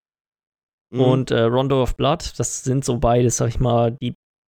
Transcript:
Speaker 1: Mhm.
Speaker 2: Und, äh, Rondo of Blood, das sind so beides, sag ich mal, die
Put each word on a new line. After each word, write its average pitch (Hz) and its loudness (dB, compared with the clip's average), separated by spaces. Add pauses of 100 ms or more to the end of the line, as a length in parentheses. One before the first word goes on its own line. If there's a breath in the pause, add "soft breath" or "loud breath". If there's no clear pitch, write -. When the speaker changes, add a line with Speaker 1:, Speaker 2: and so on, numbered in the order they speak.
(960)
Speaker 1:
Mhm. 123 0
Speaker 2:
Und, 131 2
äh, 120 2
Rondo 131 2
of - -2
Blood, 143 -2
das - -6
sind 135 -2
so 120 -2
beides, 120 2
sag 120 -2
ich 117 -4
mal, 120 0
die 123 -6 (340)